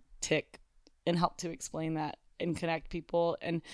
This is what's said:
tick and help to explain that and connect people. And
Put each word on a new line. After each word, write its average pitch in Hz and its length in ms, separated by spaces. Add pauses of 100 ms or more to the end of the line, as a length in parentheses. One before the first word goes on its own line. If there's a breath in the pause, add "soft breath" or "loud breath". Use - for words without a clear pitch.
(220)
tick - 380 (480)
and 170 100
help 170 200
to 170 120
explain 160 460
that 156 220 (220)
and 170 180
connect 165 320
people. 170 500
And 165 220 (120)